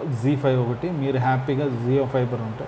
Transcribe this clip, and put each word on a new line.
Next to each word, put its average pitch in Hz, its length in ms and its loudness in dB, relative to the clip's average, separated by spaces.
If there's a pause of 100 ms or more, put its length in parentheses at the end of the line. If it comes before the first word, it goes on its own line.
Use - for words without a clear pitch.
(240)
జీ 139 120 4
ఫైవ్ 131 340 2
ఒకటి, 123 200 -4
మీరు 135 280 0
హ్యాపీగా 131 480 0
Jio 127 480 2
Fiber 123 360 0
ఉంటే 117 180 -8